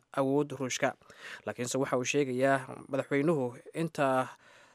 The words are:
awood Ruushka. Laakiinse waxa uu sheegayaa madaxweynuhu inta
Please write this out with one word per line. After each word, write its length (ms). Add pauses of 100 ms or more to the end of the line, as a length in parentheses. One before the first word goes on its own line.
(140)
awood 460
Ruushka. 340 (520)
Laakiinse 320
waxa 200
uu 80
sheegayaa 540 (280)
madaxweynuhu 720 (160)
inta 540 (480)